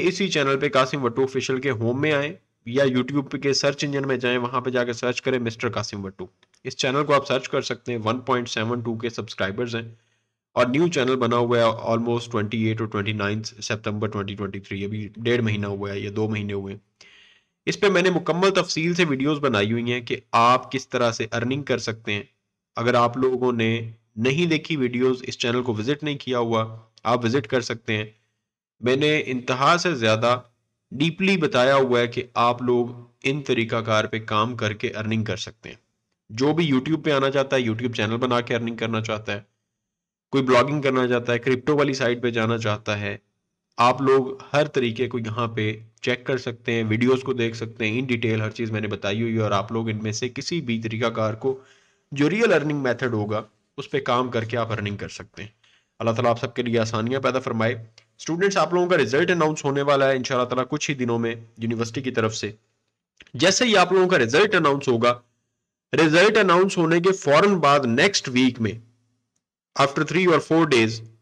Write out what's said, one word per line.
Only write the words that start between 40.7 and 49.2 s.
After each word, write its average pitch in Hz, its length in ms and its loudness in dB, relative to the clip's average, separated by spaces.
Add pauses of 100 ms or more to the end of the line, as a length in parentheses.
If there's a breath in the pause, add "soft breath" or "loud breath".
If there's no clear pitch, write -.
करना 131 260 2
चाहता 123 240 0
है, 117 80 2
क्रिप्टो 131 360 0
वाली 143 180 2
साइट 120 280 -2
पे 120 80 0
जाना 113 280 0
चाहता 107 380 -2
है, 101 240 -6 (580)
आप 127 240 4
लोग 135 360 2 (140)
हर 147 160 2
तरीके 120 400 -2
को 123 100 -4
यहाँ 113 280 -4 (100)
पे 107 100 0 (380)
चेक 123 220 -2
कर 131 120 0
सकते 120 340 -6
हैं, 113 120 0
वीडियोज़ 123 400 2
को 131 100 -2
देख 117 200 -2
सकते 113 320 -6
हैं, 113 160 -2
in 131 80 -4
detail 113 320 0
हर 107 100 -4
चीज़ 113 200 -6
मैंने 107 160 -2
बताई 101 340 -4